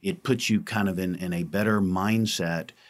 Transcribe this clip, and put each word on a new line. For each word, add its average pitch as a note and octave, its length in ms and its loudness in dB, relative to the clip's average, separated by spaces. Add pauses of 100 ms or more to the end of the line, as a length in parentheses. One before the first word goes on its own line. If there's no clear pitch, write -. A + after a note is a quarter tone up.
it F#2+ 220 -4
puts A#2+ 260 0
you A2 140 4
kind G2+ 260 0
of F2+ 100 -2
in, F2+ 180 -2
in F2 160 -4
a F2 100 -2
better G#2 380 0
mindset F#2 880 0 (200)